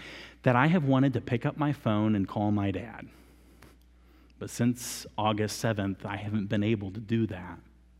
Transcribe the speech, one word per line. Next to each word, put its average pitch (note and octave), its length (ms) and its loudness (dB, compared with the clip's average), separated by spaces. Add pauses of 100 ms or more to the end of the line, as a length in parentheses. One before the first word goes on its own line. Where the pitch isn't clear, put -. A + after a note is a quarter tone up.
(420)
that B2+ 140 4
I B2 100 6
have E3 200 4
wanted C3+ 280 4
to A#2+ 80 -2
pick A#2 240 -2
up C#3 120 -2
my D3 160 0
phone G#2+ 420 2
and G2 120 0
call G#2 240 0
my G2 200 0
dad. A2 360 -8 (1300)
But G#2 100 -10
since - 560 -2 (140)
August G#2+ 400 2
seventh, G2+ 440 -2
I G2+ 120 -6
haven't G#2 340 -2
been G#2+ 140 2
able G#2 260 0
to G2 100 -8
do A2+ 280 0
that. F2+ 320 -10 (400)